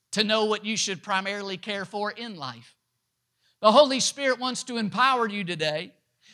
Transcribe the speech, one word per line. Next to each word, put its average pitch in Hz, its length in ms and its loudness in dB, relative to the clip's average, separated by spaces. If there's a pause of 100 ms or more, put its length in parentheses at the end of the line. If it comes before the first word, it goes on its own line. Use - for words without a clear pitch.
(140)
to 220 100 0
know 220 220 2
what 208 180 0
you 214 140 -4
should 190 260 -4
primarily 196 540 -4
care 202 260 -6
for 208 280 -6
in 214 260 -12
life. 123 380 -12 (840)
The 214 120 6
Holy 262 280 6
Spirit 262 400 -2
wants 254 260 -4
to 240 120 -6
empower 233 500 2
you 202 160 -6
today 160 480 -4 (420)